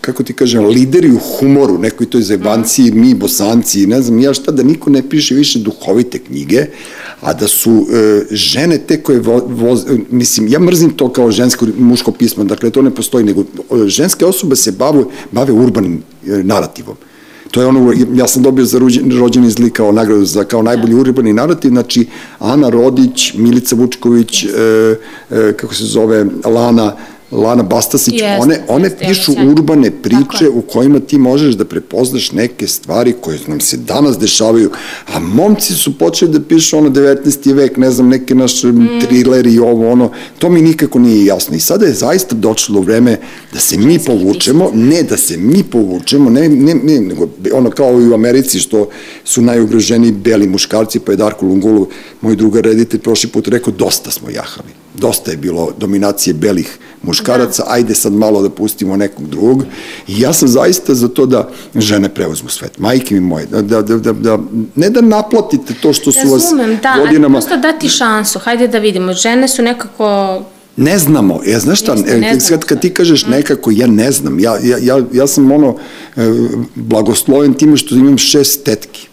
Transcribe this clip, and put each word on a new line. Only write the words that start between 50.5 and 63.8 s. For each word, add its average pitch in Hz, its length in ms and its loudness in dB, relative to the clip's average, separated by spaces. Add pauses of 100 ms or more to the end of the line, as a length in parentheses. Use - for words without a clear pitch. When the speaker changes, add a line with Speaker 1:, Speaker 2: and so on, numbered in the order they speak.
Speaker 1:
pa - 120 -4
je 98 40 0
Darko 104 300 -2
Lungulu, 98 400 2 (340)
moj 110 160 0
drugar 107 280 0
reditelj, 113 360 0
prošli 113 280 -2
put - 200 -4
rekao, 117 240 -2
"Dosta - 380 -4
smo - 200 -12
jahali." - 380 -14 (260)
Dosta - 360 -4
je 82 60 -8
bilo 82 420 -4
dominacije 101 560 -2
belih 87 360 -2 (320)
muškaraca, 120 600 -2
Speaker 2:
Da. - 80 -6
Speaker 1:
ajde 117 240 0
sad 101 200 -2
malo 107 280 2
da 98 80 0
pustimo 98 460 -6
nekog 98 300 -6
drugog. 110 380 0 (440)
I 101 120 -6
ja 131 120 0
sam - 160 2
zaista 147 460 2
za 120 140 0
to 135 180 0
da 127 220 0 (280)
žene 104 320 0
preuzmu 78 400 -6
svet, - 300 -12
majke 120 360 -2
mi 98 80 2
moje, 80 240 -4
da, 107 160 -2
da, 110 200 0